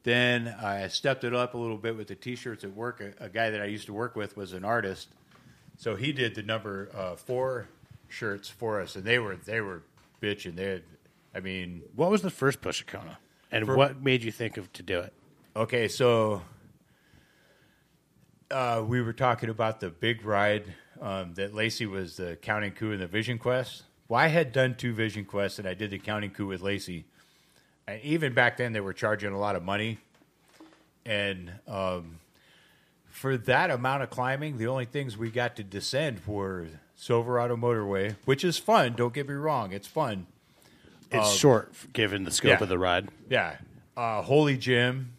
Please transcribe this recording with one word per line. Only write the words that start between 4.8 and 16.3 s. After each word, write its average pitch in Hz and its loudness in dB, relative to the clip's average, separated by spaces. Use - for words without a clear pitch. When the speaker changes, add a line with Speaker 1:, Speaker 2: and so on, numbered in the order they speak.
Speaker 1:
so 107 -4
he 139 -2
did 120 0
the 107 -8
number, 101 -4
uh, 92 -6
four 127 -4
shirts 101 -6
for 107 -4
us, 87 -8
and 95 -10
they 120 4
were, 104 -2
they 95 -4
were 92 -6
bitching. 101 -4
They 92 -6
had, 92 -4
I 95 -6
mean, 92 -8
Speaker 2:
What 165 2
was 202 0
the 185 -2
first 135 0
Push - -6
a - -18
Kona, - -12
and 110 0
Speaker 1:
For 131 2
Speaker 2:
what 135 6
made 131 4
you 113 -4
think 113 -6
of 90 -12
to 95 -16
do 90 0
it? - -12
Speaker 1:
Okay, 110 0
so, 110 4